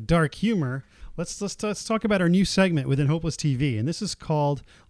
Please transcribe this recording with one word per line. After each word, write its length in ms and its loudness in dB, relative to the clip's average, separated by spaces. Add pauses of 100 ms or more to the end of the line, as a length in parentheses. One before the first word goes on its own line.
dark 300 4
humor, 500 0 (320)
let's, 240 -8
let's, 220 -6
let's 200 -4
talk 220 -2
about 160 2
our 80 4
new 160 6
segment 440 2
within 180 2
Hopeless 320 -2
T 160 0
V, 240 0
and 100 -2
this 140 -6
is 120 -6
called 480 -2 (280)